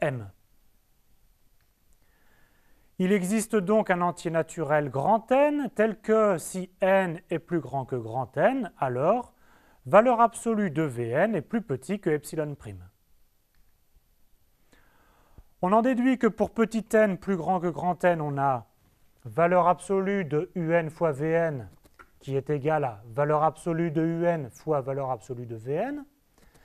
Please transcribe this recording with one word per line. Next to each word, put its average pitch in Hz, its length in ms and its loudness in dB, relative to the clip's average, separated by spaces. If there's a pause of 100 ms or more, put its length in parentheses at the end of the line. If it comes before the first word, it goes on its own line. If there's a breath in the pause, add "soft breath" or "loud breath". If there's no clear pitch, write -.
M. 123 300 -4 (2750)
Il 185 140 2
existe 208 440 0
donc 202 340 0
un 175 100 2
entier 175 300 -2
naturel 151 580 0
grand 165 420 0
N 285 440 2
tel 214 260 0
que 214 380 2
si 185 320 -8 (100)
n 190 400 2 (100)
est 170 80 -2
plus 170 220 -2
grand 131 240 -6
que 131 120 -6
grand 117 400 -6
N, 214 420 0
alors 147 560 0 (520 soft breath)
valeur 226 340 6
absolue 226 500 0
de 151 120 -2
V 120 280 -4
N 185 240 0
est 156 80 -2
plus - 200 -4
petit 185 380 -6
que 165 100 -2
epsilon 151 440 -4
prime. 92 340 -16 (2750 soft breath)
On 180 100 2
en 226 100 6
déduit 247 360 2
que 240 80 2
pour - 240 0
petit 226 420 -2
n 214 260 4
plus 196 180 -2
grand 170 240 -2
que 180 80 -2
grand 170 360 -4
N, 170 160 2
on 143 180 -4
a 135 280 -2 (580)
valeur 170 440 4
absolue 190 560 0
de 151 300 -2
U 165 180 -2
N 165 180 2
fois 160 220 -2
V 147 180 -4
N 160 380 -2 (520)
qui 135 160 -6
est 135 140 -4
égale 147 340 0
à 110 220 -6
valeur 147 360 0
absolue 165 480 -2
de 156 100 0
U 165 240 0
N 165 260 0
fois 151 300 -4
valeur 135 300 -6
absolue 123 360 -8
de 117 100 -10
V 113 160 -8
N, 269 320 -6 (600 soft breath)